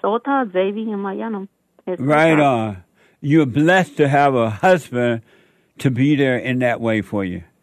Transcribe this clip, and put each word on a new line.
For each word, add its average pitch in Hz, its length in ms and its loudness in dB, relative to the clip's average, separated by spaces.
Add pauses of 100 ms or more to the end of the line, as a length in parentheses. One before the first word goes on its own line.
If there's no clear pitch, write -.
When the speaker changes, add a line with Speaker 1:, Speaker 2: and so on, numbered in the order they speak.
Speaker 1:
all 214 160 0
thought, 262 320 -2
baby." 202 300 -2 (100)
I'm 196 100 -6
like, 196 160 -8
"Yeah, 226 120 -8
no, 196 180 -8 (400)
it's 180 120 -6
all 127 60 -4
Speaker 2:
Right 156 300 4
Speaker 1:
thought." 127 320 0
Speaker 2:
on. 92 160 -12 (360)
You're 147 260 2
blessed 165 500 0
to 147 120 2
have 143 280 2
a 117 140 2
husband 123 720 0 (560)
to 139 120 0
be 131 240 2
there 135 240 2
in 127 220 -4
that 120 200 0
way 113 220 0
for 101 220 -4
you. 90 180 -8 (200)